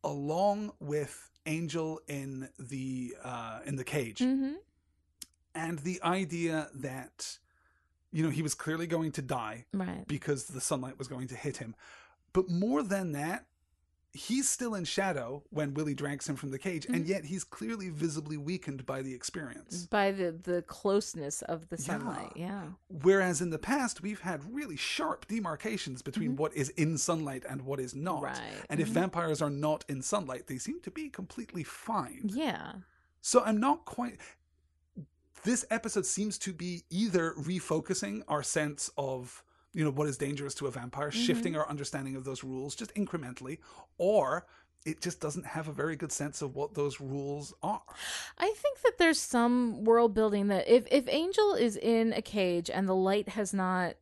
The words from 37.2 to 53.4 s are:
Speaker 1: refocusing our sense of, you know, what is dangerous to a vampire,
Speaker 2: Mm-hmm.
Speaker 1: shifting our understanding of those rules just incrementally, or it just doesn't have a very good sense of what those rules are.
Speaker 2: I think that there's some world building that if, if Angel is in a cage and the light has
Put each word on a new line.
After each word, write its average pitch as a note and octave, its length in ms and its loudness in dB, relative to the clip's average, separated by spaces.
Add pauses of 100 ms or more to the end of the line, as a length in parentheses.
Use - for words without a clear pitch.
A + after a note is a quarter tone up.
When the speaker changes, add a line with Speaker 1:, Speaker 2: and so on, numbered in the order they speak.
Speaker 1:
refocusing F3+ 880 0
our D3 140 2
sense D3 540 0
of, C3 460 -4 (320)
you D#3+ 80 2
know, D3+ 80 4
what D3 160 0
is C3+ 120 0
dangerous C#3+ 380 -2
to C#3 100 -4
a C3 40 0
vampire, C3 380 -6
Speaker 2:
Mm-hmm. A3+ 140 -2
Speaker 1:
shifting G3+ 340 2
our D#3 120 2
understanding C#3 460 -6
of C3 100 -8
those C3+ 200 -6
rules C3 320 -6
just - 180 -8
incrementally, C3+ 640 -4 (400)
or F3 480 4 (380)
it D#3 160 -4
just F3 200 -4
doesn't D#3 260 -4
have D#3+ 220 -6
a D3+ 40 -6
very D3+ 240 -2
good D3+ 160 -6
sense D3 300 -4
of C3 120 -4
what C#3+ 200 -2
those C#3+ 260 0
rules C#3 600 -6
are. G3+ 200 -2 (560)
Speaker 2:
I G4+ 180 4
think C#5 260 0
that A#4+ 160 6
there's E4 220 8
some A#3+ 640 4
world A#3 300 10
building G3+ 340 4
that G3 200 4
if, A#3+ 220 10
if C4 180 6
Angel G4 460 4
is A3+ 220 4
in A3+ 360 4
a A3 100 0
cage F3+ 480 2
and F#3+ 180 2
the F#3 60 6
light F#3+ 360 4
has G#3 240 -2